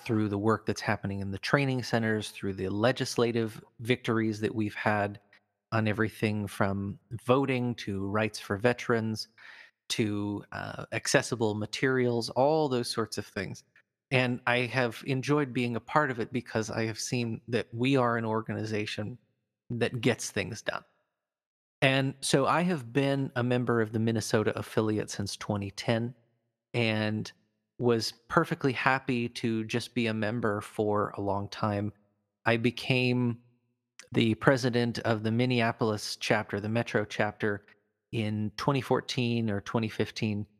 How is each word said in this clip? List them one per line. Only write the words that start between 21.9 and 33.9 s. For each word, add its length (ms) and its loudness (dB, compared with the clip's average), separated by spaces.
so 260 2
I 160 2
have 300 -2
been 440 0
a 60 0
member 400 2
of 100 -2
the 60 0
Minnesota 600 2
affiliate 520 0
since 260 -6
twenty 340 -4
ten 440 -2
and 580 0
was 340 2
perfectly 440 2
happy 560 2
to 360 -2
just 300 -4
be 120 2
a 80 0
member 480 0
for 480 0
a 100 -8
long 280 -2
time. 440 -2
I 100 6
became 880 2